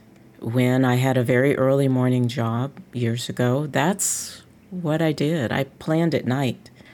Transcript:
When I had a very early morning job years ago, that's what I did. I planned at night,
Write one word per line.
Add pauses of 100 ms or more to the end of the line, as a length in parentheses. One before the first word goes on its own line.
(400)
When
I
had
a
very
early
morning
job (200)
years
ago,
that's (280)
what
I
did.
I
planned
at
night, (240)